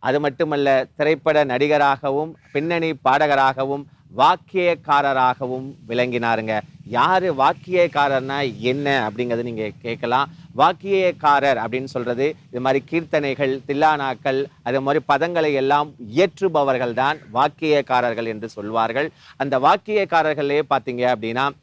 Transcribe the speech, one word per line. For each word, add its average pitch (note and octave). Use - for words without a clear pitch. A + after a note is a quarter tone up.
அது C#3
மட்டுமல்ல C#3+
திரைப்பட D3+
நடிகராகவும் C#3+
பின்னணி E3
பாடகராகவும் C#3
வாக்கியக்காரராகவும் C#3
விளங்கினாருங்க. A#2
யாரு F3+
வாக்கியக்காரர்னா C#3+
என்ன C#3+
அப்படிங்கறத A#2
நீங்க A2
கேட்கலாம். B2
வாக்கியக்காரர் D3
அப்படின்னு B2+
சொல்றது B2
இது B2
மாதிரி C3+
கீர்த்தனைகள், C#3+
தில்லானாக்கள், C#3
அது B2+
மாதிரி C#3+
பதங்களை D#3+
எல்லாம் C#3+
இயற்றுபவர்கள் C#3+
தான் D3
வாக்கியக்காரர்கள் B2+
என்று G#2+
சொல்வார்கள். A2+
அந்த C#3
வாக்கியக்காரர்களே D#3
பாத்தீங்க B2
அப்படின்னா A2+